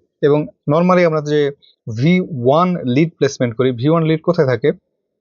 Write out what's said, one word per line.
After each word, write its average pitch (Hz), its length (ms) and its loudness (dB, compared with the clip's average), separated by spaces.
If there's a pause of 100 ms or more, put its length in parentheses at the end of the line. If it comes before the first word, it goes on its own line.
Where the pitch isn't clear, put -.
(220)
এবং 147 240 2 (240)
normally 180 360 2
আমরা 156 140 -2
যে 147 300 0 (460)
ভি 170 240 2
ওয়ান 165 640 0
লিড 139 320 0
প্লেসমেন্ট 127 400 -2
করি, 127 160 0
ভি 120 160 -4
ওয়ান 165 160 2
লিড 156 180 -2
কোথায় 165 260 0
থাকে? 127 240 0 (480)